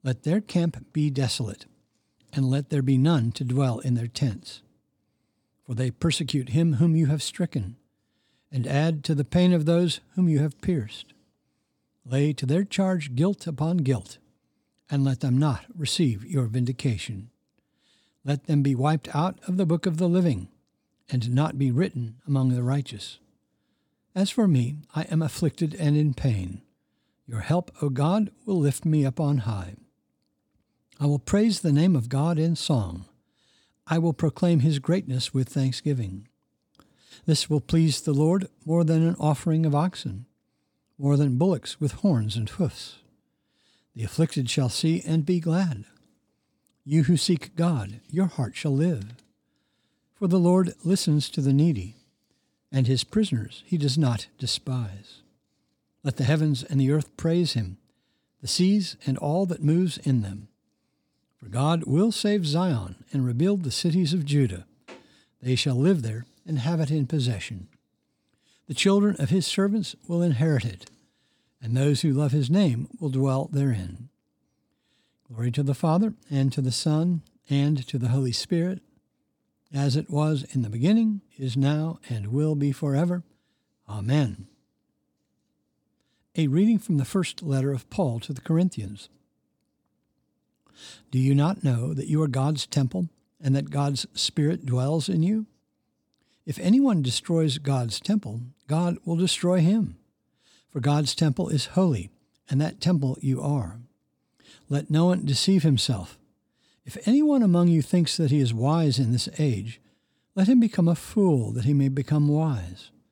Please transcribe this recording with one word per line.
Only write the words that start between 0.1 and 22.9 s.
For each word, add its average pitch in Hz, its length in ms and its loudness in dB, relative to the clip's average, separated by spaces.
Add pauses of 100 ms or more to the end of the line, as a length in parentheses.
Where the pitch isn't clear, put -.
their 190 180 2
camp - 500 -2
be 151 200 0
desolate, 123 540 -4 (680)
and 131 160 0
let 139 200 -2
there 143 120 0
be 131 160 4
none 131 360 2
to - 100 -8
dwell 123 360 0
in 123 160 -2
their 117 120 -4
tents. - 540 -6 (1040)
For 123 100 -8
they 123 160 -2
persecute 143 580 -2
him 160 240 2
whom 160 220 4
you 160 120 4
have 143 140 0
stricken, 117 540 -6 (760)
and 127 140 -2
add 147 380 0
to 156 120 0
the 139 100 0
pain 180 260 4
of 160 140 2
those 170 340 2 (160)
whom 185 140 2
you 147 100 4
have 147 220 -2
pierced. 139 520 -4 (960)
Lay 143 240 2
to 131 120 -6
their 160 180 2
charge 185 520 -2
guilt 185 300 0
upon 165 320 -2
guilt, 127 400 -2 (720)
and 139 140 0
let 135 160 0
them 131 180 0
not 143 280 0 (100)
receive 131 500 -2
your 135 200 -2
vindication. 117 840 -4 (960)
Let 139 200 -2
them 147 180 2
be 135 120 2
wiped 147 400 0
out 175 320 0
of 180 100 -2
the 196 80 2
book 165 200 0
of 160 120 -2
the 175 120 0
living, 165 400 0 (600)
and 120 240 -2
not 143 240 0
be 135 140 2
written 120 440 -2 (120)
among 131 220 2
the 123 140 0
righteous. 127 560 -6 (960)